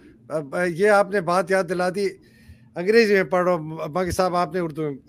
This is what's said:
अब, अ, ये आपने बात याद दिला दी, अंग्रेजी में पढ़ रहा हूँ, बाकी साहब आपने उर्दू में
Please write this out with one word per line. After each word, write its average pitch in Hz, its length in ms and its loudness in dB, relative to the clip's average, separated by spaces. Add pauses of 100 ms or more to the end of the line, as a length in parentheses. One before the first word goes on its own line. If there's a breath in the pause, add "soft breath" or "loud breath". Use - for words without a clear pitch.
(320 loud breath)
अब, 147 240 -6
अ, 180 80 -2
ये 180 240 0
आपने 202 340 4
बात 180 300 0
याद 190 140 2
दिला 180 240 -2
दी, 190 180 -2 (680 soft breath)
अंग्रेजी 208 360 4
में 185 160 2
पढ़ 180 140 2
रहा 180 100 2
हूँ, 160 360 -6
बाकी 175 220 -2
साहब 180 240 0
आपने 175 240 -2
उर्दू 160 220 -4
में 143 160 -6 (120)